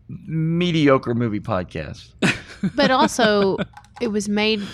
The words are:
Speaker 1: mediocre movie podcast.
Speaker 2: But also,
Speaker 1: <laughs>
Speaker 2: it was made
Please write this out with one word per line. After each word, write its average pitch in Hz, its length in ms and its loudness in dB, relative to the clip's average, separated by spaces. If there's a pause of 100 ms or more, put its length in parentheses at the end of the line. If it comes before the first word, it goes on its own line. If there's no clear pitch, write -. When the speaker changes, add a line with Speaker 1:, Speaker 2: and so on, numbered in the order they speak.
(280)
Speaker 1:
mediocre 160 880 2
movie 113 240 -2
podcast. 92 680 -6 (680)
Speaker 2:
But 269 160 4
also, 214 680 2 (220)
Speaker 1:
<laughs> - 220 -20
Speaker 2:
it 240 80 -2
was 208 200 -4
made 208 320 0 (120)